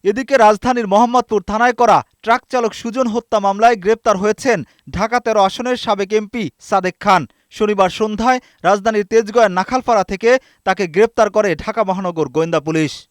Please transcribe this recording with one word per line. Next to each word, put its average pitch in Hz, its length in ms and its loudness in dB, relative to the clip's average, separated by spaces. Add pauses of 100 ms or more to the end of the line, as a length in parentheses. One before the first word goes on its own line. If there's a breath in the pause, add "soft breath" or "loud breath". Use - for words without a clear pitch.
এদিকে 233 320 -2
রাজধানীর 220 560 2
মোহাম্মদপুর 233 560 2
থানায় 226 320 0
করা 202 160 6 (240)
ট্রাক 233 280 0
চালক 233 240 -2
সুজন 240 340 -4
হত্যা 226 320 -2
মামলায় 202 440 2
গ্রেপ্তার 220 340 0
হয়েছেন 208 400 0 (320 soft breath)
ঢাকা 220 300 -4
তেরো 220 220 0
আসনের 240 360 -2
সাবেক 202 360 -4
এমপি 214 300 -4 (180)
সাদেক 185 380 -2
খান। 190 220 2 (320)
শনিবার 202 360 0 (100)
সন্ধ্যায় 226 400 -2 (240 soft breath)
রাজধানীর 208 480 0
তেজগাঁয়ের 220 460 2
নাখালপাড়া 226 460 0
থেকে 196 280 -2 (320 soft breath)
তাকে 190 240 -2
গ্রেপ্তার 214 420 2
করে 208 260 0
ঢাকা 220 280 -6
মহানগর 180 460 -4
গোয়েন্দা 160 320 -2
পুলিশ। 156 320 -2 (180)